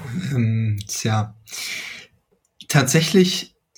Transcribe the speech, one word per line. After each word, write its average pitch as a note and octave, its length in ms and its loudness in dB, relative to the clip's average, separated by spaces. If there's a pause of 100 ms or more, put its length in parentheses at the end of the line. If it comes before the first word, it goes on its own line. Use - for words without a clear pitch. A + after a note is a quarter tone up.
(320)
Ähm, A2+ 460 0 (100)
tja, A2 480 -2 (1300)
tatsächlich, D#3+ 880 2 (220)